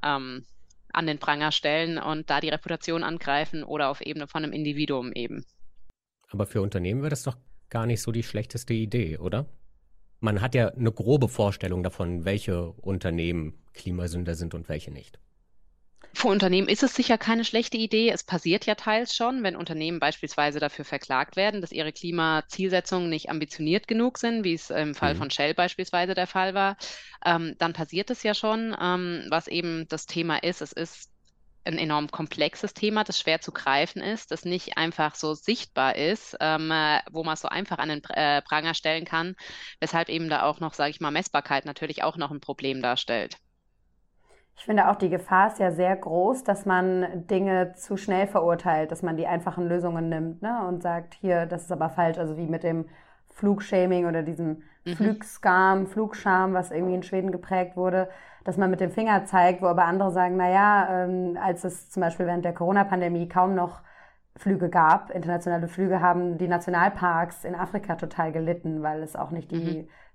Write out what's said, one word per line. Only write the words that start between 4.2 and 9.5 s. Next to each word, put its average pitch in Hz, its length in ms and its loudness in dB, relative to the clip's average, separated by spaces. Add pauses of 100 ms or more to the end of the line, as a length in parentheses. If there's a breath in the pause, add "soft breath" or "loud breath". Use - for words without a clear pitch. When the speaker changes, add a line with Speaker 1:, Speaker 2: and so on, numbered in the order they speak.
Speaker 1:
von 156 160 -4
einem 151 100 -4
Individuum 143 600 -2
eben. - 300 -8 (840)
Speaker 2:
Aber 101 160 -4
für - 160 -4
Unternehmen 98 400 -2
wäre 151 80 -2
das 147 140 -4
doch 131 140 -6 (320)
gar 113 160 -2
nicht 117 160 0
so 117 100 -4
die 117 120 -2
schlechteste - 500 -4
Idee, 110 440 0
oder? 101 300 -2 (720)